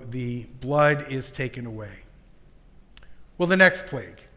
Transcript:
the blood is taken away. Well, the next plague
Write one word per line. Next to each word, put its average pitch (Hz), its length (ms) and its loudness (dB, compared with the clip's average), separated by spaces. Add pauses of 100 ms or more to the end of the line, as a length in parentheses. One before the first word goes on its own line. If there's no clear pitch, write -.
the 120 340 -6 (180)
blood 147 500 2
is 131 180 -6
taken 123 360 -8
away. 107 380 -12 (1300)
Well, 175 100 2
the 185 100 4
next 185 300 6
plague - 340 -10 (160)